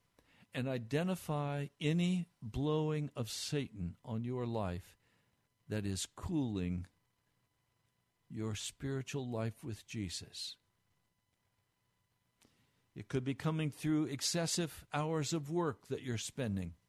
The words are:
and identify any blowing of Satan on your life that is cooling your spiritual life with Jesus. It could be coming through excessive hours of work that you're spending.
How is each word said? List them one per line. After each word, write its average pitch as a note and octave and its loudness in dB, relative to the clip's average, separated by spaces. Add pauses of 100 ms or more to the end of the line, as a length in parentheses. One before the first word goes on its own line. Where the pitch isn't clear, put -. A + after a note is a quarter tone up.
(540)
and C3 0
identify C#3+ 0 (160)
any F3 4 (140)
blowing D3+ 2
of A#2+ 0
Satan G2+ -2 (100)
on A#2 -2
your B2 0
life G2+ -2 (680)
that G#2 -2
is F#2+ 0
cooling F#2+ 0 (1400)
your A2 -2
spiritual C3+ -4
life A2+ -2
with A2+ -8
Jesus. - -6 (2500)
It - -12
could C3 0
be C3 0
coming D#3 0
through D3+ 2
excessive E3 0
hours D3+ 2
of D3 -2
work E3 0
that - -2
you're A#2+ -2
spending. G2 0 (160)